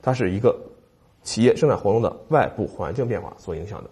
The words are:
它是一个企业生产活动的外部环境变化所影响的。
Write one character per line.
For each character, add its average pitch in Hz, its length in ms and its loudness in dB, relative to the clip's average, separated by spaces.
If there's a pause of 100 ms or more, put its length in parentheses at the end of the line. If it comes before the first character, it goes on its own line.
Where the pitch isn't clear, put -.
它 127 100 0
是 117 200 0
一 98 80 -2
个 120 200 2 (640)
企 - 200 -2
业 120 120 8
生 156 140 2
产 110 100 2
活 101 140 0
动 113 100 2
的 104 80 0 (200)
外 139 260 4
部 107 100 -2
环 85 260 -6
境 127 140 -2
变 107 160 -4
化 - 160 -12
所 90 160 -10
影 80 100 -10
响 101 200 -12
的。 - 80 -20